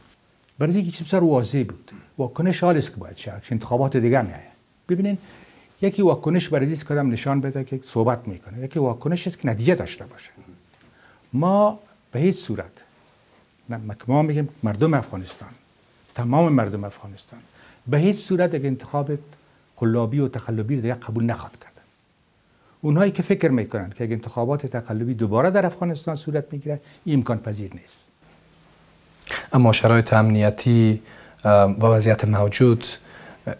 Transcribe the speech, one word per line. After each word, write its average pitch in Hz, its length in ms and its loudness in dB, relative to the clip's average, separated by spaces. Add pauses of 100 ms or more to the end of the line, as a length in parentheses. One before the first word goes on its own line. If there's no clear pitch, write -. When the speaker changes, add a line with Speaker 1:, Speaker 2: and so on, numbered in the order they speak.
(580)
Speaker 1:
برای 151 180 2
اینکه 180 140 -2
چیز 165 160 -12
بسیار 185 180 2
واضح 135 380 2
بود. 90 280 -10 (280)
واکنش 160 440 -2
حال 175 140 4
است - 140 -2
که - 60 -20
باید 90 200 -14
شد، 101 260 -14
که - 100 -8
انتخابات 123 440 0
دیگه 120 260 4
می‌آید. 90 180 -8 (480)
ببینین، 196 300 0 (640)
یکی 196 200 0
واکنش 165 460 2
برای 143 180 0
این 156 100 -2
کدام 147 360 -2
نشان 139 280 -2
بده 135 240 -4
که 131 200 -8
صحبت 117 440 -2
می‌کنه، 98 320 -14
یکی 135 180 -8
واکنش 147 480 -2
است 170 120 -8
که - 100 -4
نتیجه 123 260 2
داشته - 300 -6
باشه. - 260 -20 (1000)
ما 202 460 2 (340)
به 120 80 -4
هیچ 185 160 2
صورت، 92 360 -10 (960)
نه، 117 80 -10
ما، 107 180 -12 (120)
ما 139 160 2
می‌گیم 151 260 0 (140)
مردم 113 320 0
افغانستان، 98 540 -8 (640)
تمام 143 380 2
مردم 104 320 0
افغانستان، - 560 -18 (460)
به 135 120 0
هیچ 196 200 2
صورت 175 360 0
یک 135 100 -4
انتخاب 139 460 -4 (640)
قلابی 117 440 0
و 135 80 0
تقلبی 113 480 -6
رو 127 60 -4
دیگه 120 120 -2
قبول 117 300 -4
نخواهد - 360 -6
کرد. - 100 -20 (1120)
اونهایی 165 300 2
که 180 100 -4
فکر 170 280 2
می‌کنن 104 460 -2
که 120 80 -6
یک 110 80 -4
انتخابات 120 540 -4
تقلبی 117 480 -6
دوباره 113 360 2
در 190 160 2
افغانستان 165 500 -6
صورت 147 360 -6
می‌گیره، 147 280 -8 (240)
این 156 120 0
امکان 120 220 0
پذیر 101 360 -10
نیست. - 300 -20 (1500)
Speaker 2:
اما 120 200 6
شرایط 113 420 4
امنیتی، 110 880 4 (420)
اه، 104 200 6
و 98 220 2
وضعیت 110 380 4
موجود، 107 600 2 (600)
اه، - 140 -8